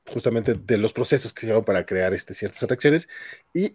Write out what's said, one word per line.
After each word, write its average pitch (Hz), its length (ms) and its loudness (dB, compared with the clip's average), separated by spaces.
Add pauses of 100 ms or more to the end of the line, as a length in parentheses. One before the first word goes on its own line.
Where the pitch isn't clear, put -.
justamente 117 480 0
de 101 240 0
los 107 140 2
procesos 123 400 0
que - 80 -18
se 113 80 -8
llevan 107 160 4
para 95 220 2
crear, 92 260 0
este, 98 220 -4
ciertas - 280 -8
atracciones, 147 460 2 (460)
y 202 200 0